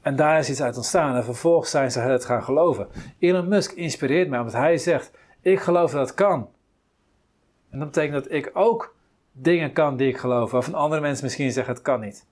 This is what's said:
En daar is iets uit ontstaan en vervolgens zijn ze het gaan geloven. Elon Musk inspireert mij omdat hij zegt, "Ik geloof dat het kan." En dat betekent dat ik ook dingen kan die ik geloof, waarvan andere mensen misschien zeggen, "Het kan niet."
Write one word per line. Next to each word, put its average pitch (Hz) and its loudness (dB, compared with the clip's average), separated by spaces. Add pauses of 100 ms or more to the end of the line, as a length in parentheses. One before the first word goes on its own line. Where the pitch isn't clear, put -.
En 139 -2
daar 151 4
is 143 -2
iets 135 -2
uit 120 -2
ontstaan 135 0
en 123 0
vervolgens 160 2
zijn 135 0
ze 120 -4
het 123 0
gaan 117 0
geloven. 139 0 (320)
Elon 180 2
Musk - 0
inspireert 156 -2
mij 123 -2
omdat 113 -6
hij 151 2
zegt, - -2 (300)
"Ik 190 4
geloof 175 2
dat 135 -2
het - -12
kan." 180 0 (1200)
En 135 -12
dat 151 -6
betekent 143 -2
dat - -12
ik 151 -4
ook 220 0 (360)
dingen 156 0
kan 147 0
die 135 2
ik 131 -2
geloof, 120 -2
waarvan 127 -2
andere 151 -2
mensen 143 -4
misschien 131 -4
zeggen, 123 -4
"Het - -12
kan 131 0
niet." 104 -14